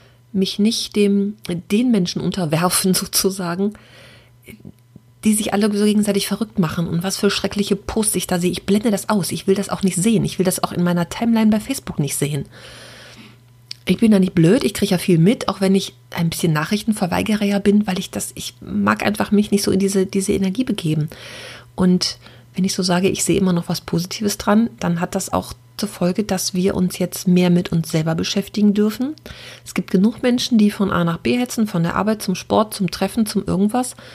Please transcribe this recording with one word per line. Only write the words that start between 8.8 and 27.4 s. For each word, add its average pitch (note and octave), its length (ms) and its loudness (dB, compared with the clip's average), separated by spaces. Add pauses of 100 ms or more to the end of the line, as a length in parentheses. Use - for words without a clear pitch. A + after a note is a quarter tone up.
das G3 180 -2
aus. G3+ 220 0
Ich - 160 -6
will F#3+ 80 4
das G3+ 140 -4
auch - 140 -6
nicht F#3 140 0
sehen. F#3 280 2
Ich - 140 -6
will F#3 60 2
das F3+ 180 -2
auch - 100 -2
in F3 100 -2
meiner F3 260 0
Timeline A3 420 2
bei G#3+ 100 2
Facebook - 380 -8
nicht C#3+ 180 -2
sehen. C#3+ 300 -2 (1400)
Ich F#3 120 2
bin A3+ 120 4
da G3+ 80 6
nicht F#3 160 2
blöd. F3+ 300 6
Ich A#3+ 100 0
kriege - 180 0
ja F3 60 2
viel E3+ 200 2
mit, G3+ 300 4
auch - 120 -2
wenn F#3+ 140 4
ich F#3+ 200 -2 (160)
ein E3 200 -2
bisschen E3 220 0
Nachrichtenverweigerer G3 920 -2
ja G3+ 140 2
bin, G#3 280 4
weil F#3 120 -4
ich - 120 -8
das, - 240 -8
ich - 260 -12
mag G#3 440 0
einfach G3+ 260 -2
mich G#3 200 4
nicht G3+ 120 2
so - 80 0
in F#3+ 80 2
diese, G3 280 0
diese G3 260 -2
Energie G3 320 0
begeben. D#3 440 -2 (640)
Und F3+ 440 2 (360)
wenn F3+ 100 0
ich F#3+ 100 -2
so F#3+ 80 -4
sage, F3+ 260 2
ich - 160 -2
sehe E3+ 140 2
immer F#3 140 2
noch E3+ 160 -2
was F3 120 -2
Positives F#3 580 -4
dran, G#3+ 400 2
dann E3+ 220 -2
hat F3+ 140 -4
das - 180 -6
auch F3+ 200 -4 (300)
zur G3+ 60 -4
Folge, F3+ 340 -2
dass F#3+ 320 -4
wir F#3 220 0
uns F3+ 220 -2
jetzt - 280 -4
mehr F3+ 240 4